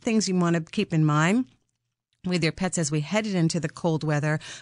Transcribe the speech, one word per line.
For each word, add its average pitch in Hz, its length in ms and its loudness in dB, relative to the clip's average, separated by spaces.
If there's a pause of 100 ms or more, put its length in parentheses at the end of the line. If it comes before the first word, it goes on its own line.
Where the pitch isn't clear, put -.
things 220 260 0
you 190 60 -2
wanna 170 260 2
keep 190 320 -4
in 156 140 4
mind 165 400 2 (800)
with 180 160 0
your 156 100 2
pets 185 240 -4
as 151 140 -2
we 151 100 0
headed 202 340 -2
into 165 260 2
the 151 100 -4
cold 160 340 -2
weather. 151 340 0 (240)